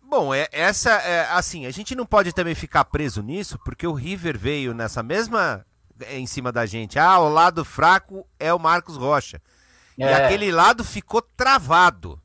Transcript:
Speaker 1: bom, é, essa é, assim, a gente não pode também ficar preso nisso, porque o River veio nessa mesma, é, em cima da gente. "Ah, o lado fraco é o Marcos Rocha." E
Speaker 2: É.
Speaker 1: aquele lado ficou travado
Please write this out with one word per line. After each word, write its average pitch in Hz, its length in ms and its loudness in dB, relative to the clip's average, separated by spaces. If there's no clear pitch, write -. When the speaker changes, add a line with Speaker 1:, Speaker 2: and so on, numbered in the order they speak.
Speaker 1:
bom, 247 300 0
é, 143 180 0
essa 190 400 0
é, 175 400 0
assim, 175 340 -2
a 127 60 -10
gente 196 240 -10
não 247 100 -6
pode 190 260 2
também 170 220 -2
ficar 151 320 0
preso 131 380 -4
nisso, 156 420 -6
porque 131 220 -8
o 165 60 -4
River 160 440 -8
veio 131 360 -4
nessa 117 280 -6
mesma, 175 640 -2
é, 127 180 -12
em 127 80 -8
cima 123 240 -4
da 117 160 -2
gente. 110 320 -6
"Ah, 180 200 6
o 160 80 4
lado 160 380 2
fraco 190 600 0
é 160 140 0
o 175 60 0
Marcos 165 380 0
Rocha." 131 440 -4
E 131 60 -4
Speaker 2:
É. 135 100 2
Speaker 1:
aquele 202 260 2
lado 202 340 4
ficou - 360 -4
travado 160 1040 2